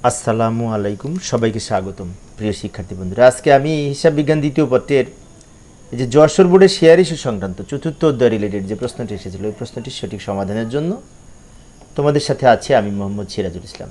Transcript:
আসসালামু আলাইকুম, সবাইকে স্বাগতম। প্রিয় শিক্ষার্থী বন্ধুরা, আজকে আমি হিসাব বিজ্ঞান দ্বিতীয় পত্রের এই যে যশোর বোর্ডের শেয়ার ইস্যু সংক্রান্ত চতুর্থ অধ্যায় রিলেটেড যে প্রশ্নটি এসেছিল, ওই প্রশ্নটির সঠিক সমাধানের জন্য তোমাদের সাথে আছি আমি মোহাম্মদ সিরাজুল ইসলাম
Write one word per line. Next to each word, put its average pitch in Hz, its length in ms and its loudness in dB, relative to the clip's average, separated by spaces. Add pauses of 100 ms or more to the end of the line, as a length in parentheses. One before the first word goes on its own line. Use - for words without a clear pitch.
আসসালামু 113 640 -2
আলাইকুম, 104 440 -4 (140)
সবাইকে 113 280 -2
স্বাগতম। 95 500 -6 (280)
প্রিয় 107 160 -4
শিক্ষার্থী 98 420 -10
বন্ধুরা, 95 320 2
আজকে 139 320 4
আমি 151 120 -2 (220)
হিসাব 156 200 2
বিজ্ঞান 151 260 0
দ্বিতীয় 147 320 0
পত্রের 127 340 2 (840)
এই 120 80 -8
যে 127 80 -2
যশোর 151 400 6
বোর্ডের 185 300 6
শেয়ার 165 220 8
ইস্যু 160 260 0
সংক্রান্ত 98 440 -6
চতুর্থ 147 360 -6
অধ্যায় 123 300 4
রিলেটেড 101 320 -4
যে 107 80 -6
প্রশ্নটি 117 400 -8
এসেছিল, 92 300 -10
ওই 107 120 -4
প্রশ্নটির - 420 -10
সঠিক 101 220 -10
সমাধানের 101 480 -4
জন্য 165 320 -4 (960)
তোমাদের 143 320 0
সাথে 135 200 0
আছি 113 220 4 (100)
আমি 101 120 -2
মোহাম্মদ 101 420 -6
সিরাজুল 92 300 -6
ইসলাম - 280 -18